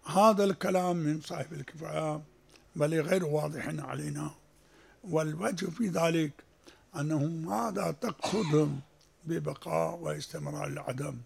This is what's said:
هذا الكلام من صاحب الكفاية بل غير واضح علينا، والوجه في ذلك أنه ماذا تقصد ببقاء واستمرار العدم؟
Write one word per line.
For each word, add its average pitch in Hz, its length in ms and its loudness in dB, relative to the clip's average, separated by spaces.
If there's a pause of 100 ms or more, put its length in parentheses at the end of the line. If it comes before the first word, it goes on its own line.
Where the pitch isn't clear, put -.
هذا 202 380 8
الكلام 180 520 2
من 156 240 0
صاحب 151 320 -8
الكفاية 156 680 -4 (560)
بل 156 240 2
غير 180 240 2
واضح 147 440 -2 (100)
علينا، - 520 -6 (760)
والوجه 165 640 -2
في 190 220 -2
ذلك 165 440 2 (640)
أنه 147 300 0
ماذا 185 640 -2
تقصد 151 880 0 (440)
ببقاء 82 680 -2
واستمرار 76 720 -6
العدم؟ 143 600 -6